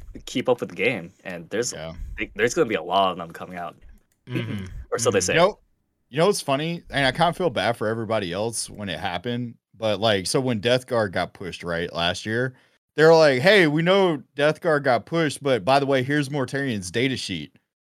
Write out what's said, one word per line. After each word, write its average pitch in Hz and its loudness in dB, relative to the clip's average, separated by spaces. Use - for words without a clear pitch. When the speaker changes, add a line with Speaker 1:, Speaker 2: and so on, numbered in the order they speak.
Speaker 1:
keep - -4
up 120 2
with 95 -8
the 90 -14
game. 98 -2
And 87 -12
there's, 120 -4
Speaker 2:
Yeah. 82 -12
Speaker 1:
there's 113 0
gonna 151 0
be 107 -4
a 80 -4
lot 92 2
of 85 -6
them 85 -12
coming 90 -14
out. 82 -12
Speaker 3:
Mm-hmm. 113 -6
Speaker 1:
Or 113 -4
so 123 2
they 120 2
Speaker 3:
Mm-hmm. - -4
Speaker 1:
say. 92 -2
Speaker 2:
You 156 4
know, 190 4
you 120 -6
know 160 4
what's 208 0
funny? 160 -4
And 135 2
I 131 2
kinda 170 2
feel 180 0
bad 104 0
for 113 -4
everybody 110 -2
else 110 -4
when 101 -10
it 78 -8
happened, 117 -6
but, 104 -2
like, 101 2
so 143 0
when 123 -2
Death 123 2
Guard 107 0
got 87 -4
pushed, - -12
right, 85 -4
last 85 -4
year, 120 -2
they 151 4
were 165 10
like, 147 6
"Hey, 190 8
we 151 2
know 180 4
Death 147 0
Guard 151 2
got 120 2
pushed, 160 -2
but 127 0
by 135 6
the 139 2
way, 135 2
here's 139 -2
Mortarion's 127 -4
data 127 0
sheet. 82 -8